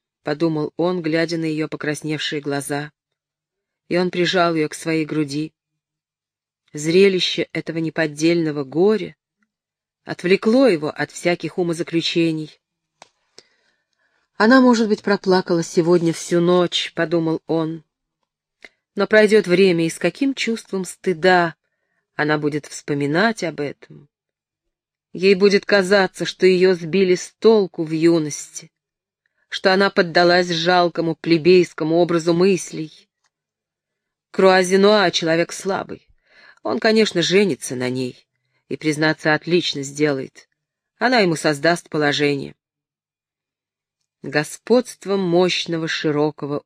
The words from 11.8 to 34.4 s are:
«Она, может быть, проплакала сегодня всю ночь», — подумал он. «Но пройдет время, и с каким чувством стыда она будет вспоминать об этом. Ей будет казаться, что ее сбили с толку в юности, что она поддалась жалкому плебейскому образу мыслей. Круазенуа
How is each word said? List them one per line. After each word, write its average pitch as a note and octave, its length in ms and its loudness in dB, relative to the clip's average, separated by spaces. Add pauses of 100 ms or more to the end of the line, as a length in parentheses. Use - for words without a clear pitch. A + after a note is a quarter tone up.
«Она, A#3 220 6
может A#3 300 4
быть, G#3 120 -2
проплакала F#3 640 0
сегодня E3+ 480 0
всю E3+ 300 -2
ночь», — F3 540 0
подумал E3 520 -2
он. D#3+ 380 -4 (1080)
«Но G3 140 -2
пройдет G#3+ 400 4
время, F3 380 4
и E3 40 -2
с - 80 -14
каким C4+ 360 -2
чувством A3 500 -6
стыда F3 720 0 (600)
она D3+ 220 0
будет D3 280 -4
вспоминать D3+ 800 -2
об D3+ 180 -8
этом. D3 480 -14 (1040)
Ей F#3 220 2
будет G3 300 2
казаться, F#3+ 600 0
что - 200 -2
ее F#3 300 4
сбили F3+ 400 0
с - 240 -8
толку G#3 460 2
в D#3 60 -10
юности, D#3+ 800 -2 (760)
что - 240 0
она G3 180 2
поддалась F3 600 2
жалкому E3+ 640 0
плебейскому E3 800 2
образу E3+ 380 0
мыслей. E3+ 760 -2 (1200)
Круазенуа F#3+ 800 4